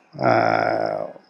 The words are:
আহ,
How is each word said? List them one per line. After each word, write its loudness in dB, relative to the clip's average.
আহ, 0